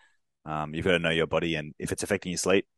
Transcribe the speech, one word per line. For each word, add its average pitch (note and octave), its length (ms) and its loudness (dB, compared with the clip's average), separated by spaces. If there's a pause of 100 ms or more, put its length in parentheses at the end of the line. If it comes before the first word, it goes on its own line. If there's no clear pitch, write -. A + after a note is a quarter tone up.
(460)
Um, D#2 280 -6
you've E2 120 -4
gotta F2+ 120 6
know E2 120 2
your D#2+ 160 2
body, D#2+ 300 0
and D2+ 220 -8
if F2+ 140 -6
it's - 100 -4
affecting F#2+ 300 -2
your F2 60 -4
sleep, F#2+ 280 4 (100)